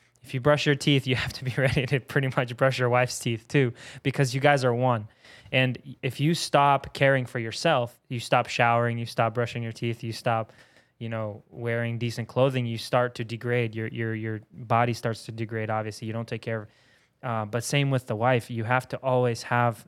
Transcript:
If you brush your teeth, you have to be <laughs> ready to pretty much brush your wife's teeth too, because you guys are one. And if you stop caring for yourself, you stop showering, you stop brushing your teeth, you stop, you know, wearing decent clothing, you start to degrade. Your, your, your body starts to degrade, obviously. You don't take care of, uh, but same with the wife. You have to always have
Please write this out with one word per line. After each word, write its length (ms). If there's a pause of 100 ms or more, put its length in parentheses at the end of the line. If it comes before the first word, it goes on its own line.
(240)
If 100
you 60
brush 260
your 80
teeth, 320
you 100
have 180
to 100
be 100
<laughs> 40
ready 280
to 140
pretty 360
much 220
brush 220
your 100
wife's 300
teeth 280
too, 260 (280)
because 320
you 80
guys 240
are 80
one. 340 (440)
And 260 (240)
if 180
you 140
stop 640
caring 320
for 100
yourself, 640 (100)
you 100
stop 280
showering, 500
you 80
stop 300
brushing 260
your 100
teeth, 320
you 80
stop, 400 (460)
you 120
know, 420
wearing 480
decent 280
clothing, 380
you 140
start 360
to 80
degrade. 520
Your, 140
your, 260
your 260 (100)
body 420
starts 320
to 60
degrade, 380
obviously. 380
You 60
don't 140
take 140
care 220
of, 40 (640)
uh, 160
but 180
same 280
with 160
the 80
wife. 340
You 140
have 260
to 80
always 460
have 440